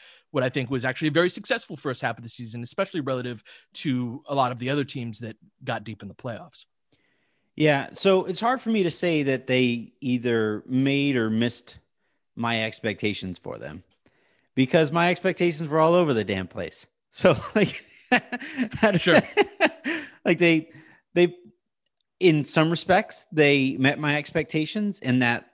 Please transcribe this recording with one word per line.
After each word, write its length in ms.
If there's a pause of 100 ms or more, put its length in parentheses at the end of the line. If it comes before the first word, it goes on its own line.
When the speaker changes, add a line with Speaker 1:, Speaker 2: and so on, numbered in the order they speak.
(320)
Speaker 1:
what 120
I 60
think 220
was 140
actually 240
a 20
very 180
successful 460
first 260
half 160
of 60
the 60
season, 340
especially 380
relative 420 (300)
to 540
a 60
lot 180
of 80
the 100
other 140
teams 360
that 160 (280)
got 200
deep 180
in 60
the 80
playoffs. 500 (880)
Speaker 2:
Yeah, 380
so 320
it's 140
hard 220
for 100
me 120
to 60
say 340
that 220
they 560
either 640
made 520
or 120
missed 480 (580)
my 280
expectations 760
for 220
them, 240 (720)
because 360
my 200
expectations 580
were 100
all 140
over 220
the 80
damn 240
place. 400 (240)
So, 340
<laughs> 100
like, 300 (260)
I 120 (580)
don't 180
Speaker 1:
Sure. 220 (520)
Speaker 2:
<laughs> 520
like, 140
they, 320 (420)
they, 240 (840)
in 240
some 280
respects, 600
they 460
met 220
my 160
expectations 840
in 220
that, 340